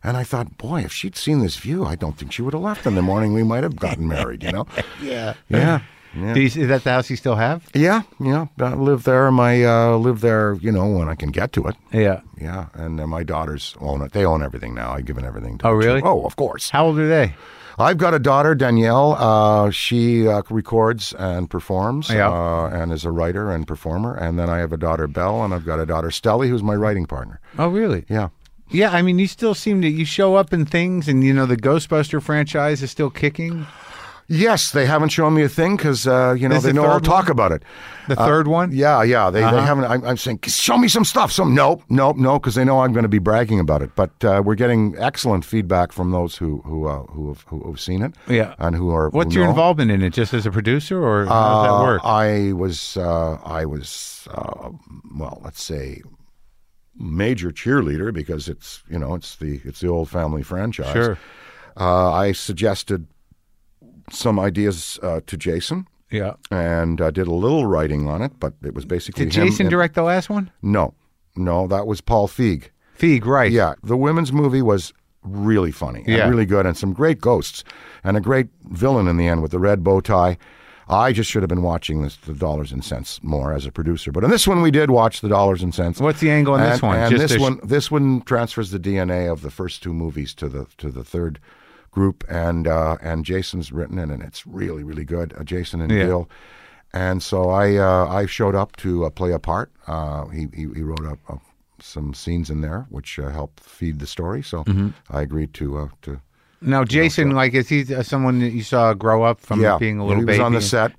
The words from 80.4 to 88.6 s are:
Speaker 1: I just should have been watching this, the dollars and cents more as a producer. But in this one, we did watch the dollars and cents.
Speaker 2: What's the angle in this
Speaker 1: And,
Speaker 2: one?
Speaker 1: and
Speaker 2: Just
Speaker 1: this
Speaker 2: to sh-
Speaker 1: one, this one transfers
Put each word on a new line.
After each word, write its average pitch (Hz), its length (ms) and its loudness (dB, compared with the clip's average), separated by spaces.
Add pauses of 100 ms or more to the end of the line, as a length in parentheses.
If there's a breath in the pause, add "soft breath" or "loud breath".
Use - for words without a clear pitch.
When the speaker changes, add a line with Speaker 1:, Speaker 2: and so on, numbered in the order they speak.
Speaker 1:
I 117 240 2
just 104 180 -2
should 107 100 0
have 92 80 0
been 90 140 0
watching 80 400 -2
this, 73 140 -8
the 78 160 -12
dollars 76 400 -4
and 65 100 -8
cents - 400 -10
more 73 300 -4
as 69 120 -6
a 67 60 -10
producer. 80 400 -4
But 90 140 0
in 151 40 4
this 190 160 2
one, 185 160 4
we 165 80 4
did 147 220 4
watch 113 300 2
the 107 80 -4
dollars 98 340 2
and 90 100 -2
cents. 87 280 -2
Speaker 2:
What's 151 180 0
the 160 100 2
angle 143 260 4
in 135 60 2
this 120 120 4
Speaker 1:
And, 123 100 0
Speaker 2:
one? 104 160 2
Speaker 1:
and 117 100 2
Speaker 2:
Just 120 120 4
Speaker 1:
this 151 100 2
Speaker 2:
to 117 60 4
sh- 139 40 2
Speaker 1:
one, 131 220 0
this 139 260 0
one 135 360 2
transfers 117 460 -2